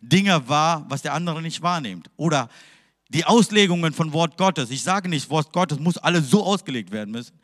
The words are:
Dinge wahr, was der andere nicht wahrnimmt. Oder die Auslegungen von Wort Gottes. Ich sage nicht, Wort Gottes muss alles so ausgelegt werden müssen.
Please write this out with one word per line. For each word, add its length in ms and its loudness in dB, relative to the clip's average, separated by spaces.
Dinge 480 2
wahr, 400 0
was 140 -8
der 100 -6
andere 300 -4
nicht 180 -10
wahrnimmt. 560 -4
Oder 320 0
die 160 -2
Auslegungen 680 4
von 200 -2
Wort 260 0
Gottes. 320 0
Ich 140 -8
sage 240 -2
nicht, 200 -4
Wort 240 -2
Gottes 280 0
muss 180 0
alles 320 0
so 140 6
ausgelegt 480 -2
werden 180 -6
müssen. 340 -10